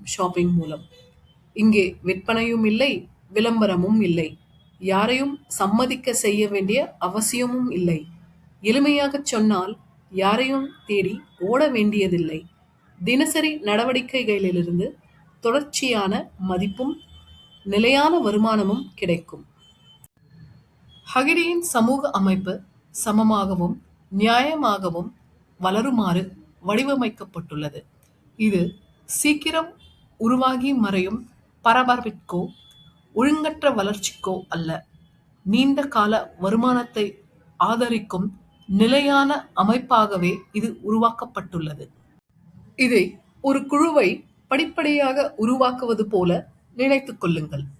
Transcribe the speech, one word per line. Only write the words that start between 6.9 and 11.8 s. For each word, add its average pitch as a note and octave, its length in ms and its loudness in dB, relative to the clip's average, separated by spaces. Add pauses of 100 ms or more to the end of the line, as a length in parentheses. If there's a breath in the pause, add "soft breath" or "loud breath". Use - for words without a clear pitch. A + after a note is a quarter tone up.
அவசியமும் B3 720 -4
இல்லை. E3+ 300 0 (600)
எளிமையாகச் C#4+ 680 0
சொன்னால், G#3+ 420 2 (400)
யாரையும் B3 540 0 (160)
தேடி G3+ 320 -2 (280)
ஓட A3+ 260 2
வேண்டியதில்லை. F#3+ 720 0 (580)